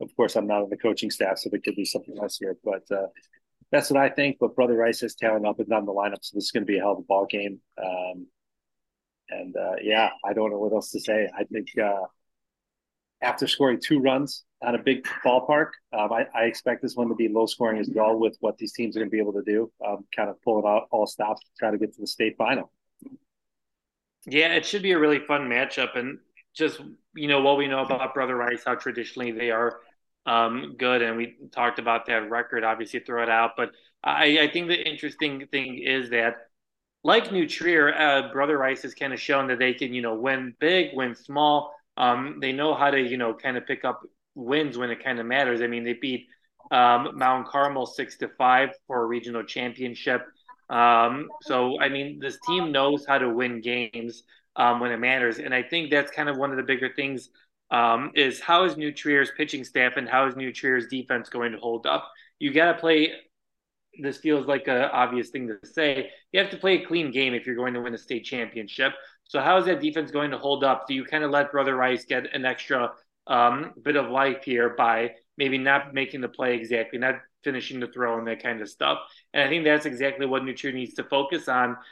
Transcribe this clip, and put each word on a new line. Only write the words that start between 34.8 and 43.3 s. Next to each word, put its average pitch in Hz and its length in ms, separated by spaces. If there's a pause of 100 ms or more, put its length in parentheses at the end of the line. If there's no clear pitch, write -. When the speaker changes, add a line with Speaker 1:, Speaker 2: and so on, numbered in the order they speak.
Speaker 2:
interesting 143 640
thing 131 280
is 127 320
that, 117 260 (680)
like 214 280
New 170 160
Trier, 156 460
uh, 143 380
Brother 143 260
Rice 131 240
has 131 120
kinda 135 220
shown 139 320
that 123 100
they 127 160
can, 123 180
you 123 100
know, 117 120
win 127 460
big, 165 340
win 127 220
small. 147 580 (220)
Um, 127 440
they 135 120
know 143 220
how 139 160
to, 139 100
you 123 160
know, 117 180